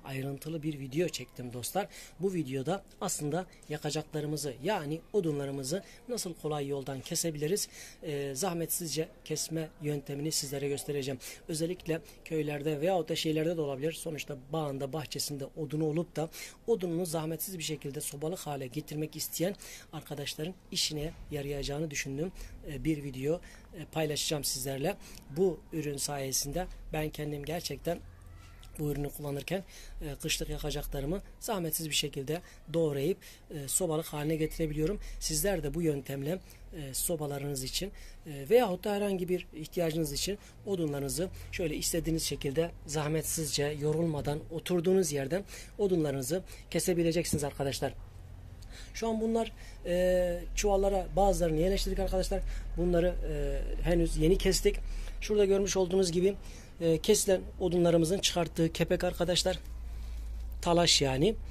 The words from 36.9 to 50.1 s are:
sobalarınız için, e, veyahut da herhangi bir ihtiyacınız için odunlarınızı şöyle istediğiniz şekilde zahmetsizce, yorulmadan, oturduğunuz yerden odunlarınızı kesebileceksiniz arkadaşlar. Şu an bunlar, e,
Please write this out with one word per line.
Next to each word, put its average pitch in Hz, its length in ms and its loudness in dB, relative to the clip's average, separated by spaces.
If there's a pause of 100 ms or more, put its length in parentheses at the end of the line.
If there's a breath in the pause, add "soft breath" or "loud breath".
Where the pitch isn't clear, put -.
sobalarınız 143 720 -2
için, 180 280 -4 (340 loud breath)
e, 139 240 -6
veyahut 208 340 6
da 208 100 0
herhangi 196 360 0
bir 180 260 0
ihtiyacınız 156 580 0
için 190 240 -2 (280 loud breath)
odunlarınızı 151 640 0 (220 loud breath)
şöyle 156 240 -2
istediğiniz 160 480 0
şekilde 151 480 0 (140)
zahmetsizce, 151 800 0 (180)
yorulmadan, 151 580 2 (120)
oturduğunuz 175 600 4
yerden 143 320 0 (340 loud breath)
odunlarınızı 160 640 2 (280 loud breath)
kesebileceksiniz 165 720 2
arkadaşlar. 139 500 0 (1000 loud breath)
Şu 220 140 -2
an 220 140 0
bunlar, 226 300 2 (340 loud breath)
e, 180 540 4 (160)